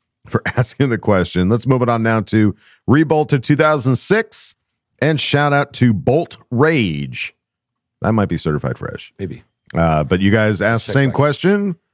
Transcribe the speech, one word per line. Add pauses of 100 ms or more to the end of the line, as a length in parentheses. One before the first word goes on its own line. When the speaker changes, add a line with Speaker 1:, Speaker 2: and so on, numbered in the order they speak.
(260)
Speaker 1:
for
<laughs>
asking
the
question.
Let's
move
it
on
now
to (340)
Rebolted
two
thousand
six (440)
and
shout
out
to
Bolt (120)
Rage. (680)
That
might
be
certified
fresh.
Speaker 2:
Maybe. (320)
Speaker 1:
Uh,
but
you
guys
asked
the
Speaker 2:
Check
Speaker 1:
same
Speaker 2:
back.
Speaker 1:
question. (180)